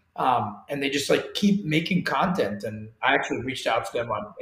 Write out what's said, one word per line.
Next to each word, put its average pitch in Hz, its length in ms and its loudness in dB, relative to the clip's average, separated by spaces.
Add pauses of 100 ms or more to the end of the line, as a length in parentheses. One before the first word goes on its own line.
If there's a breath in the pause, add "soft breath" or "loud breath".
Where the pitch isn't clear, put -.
(160)
Um, 120 540 0
and 143 140 -4
they 139 60 0
just, 139 200 0
like, - 240 2
keep 202 320 4
making 165 380 2
content. 139 600 0
And 107 260 -8 (120)
I 131 120 4
actually 139 300 0
reached 127 240 -6
out 113 180 2
to - 80 -10
them 117 180 -2
on 104 300 -6